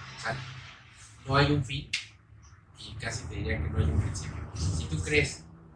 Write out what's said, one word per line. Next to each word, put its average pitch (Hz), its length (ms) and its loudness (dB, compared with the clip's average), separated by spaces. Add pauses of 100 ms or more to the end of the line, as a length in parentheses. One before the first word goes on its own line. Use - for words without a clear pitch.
(160)
O - 40 -12
sea, - 140 -2 (920)
no 135 100 4
hay 143 160 8
un 147 100 4
fin - 280 -4 (880)
y - 160 -14
casi - 300 -6
te - 100 -8
diría - 280 0
que - 60 0
no - 100 -2
hay - 60 6
un 78 160 4
principio. - 540 -2
Si - 320 0
tú - 160 -2
crees - 420 2 (320)